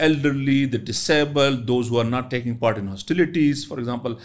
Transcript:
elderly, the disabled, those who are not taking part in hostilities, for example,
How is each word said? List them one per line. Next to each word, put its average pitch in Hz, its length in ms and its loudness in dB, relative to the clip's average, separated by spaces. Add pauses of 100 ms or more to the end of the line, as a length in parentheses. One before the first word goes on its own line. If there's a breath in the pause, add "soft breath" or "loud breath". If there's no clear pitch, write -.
elderly, 139 640 2
the 120 100 -2
disabled, 139 920 0
those 123 220 0
who 120 80 -2
are 117 80 4
not 123 260 -2
taking 120 280 -4
part 113 180 2
in 98 120 -6
hostilities, 160 760 0
for - 140 -10
example, 120 460 -6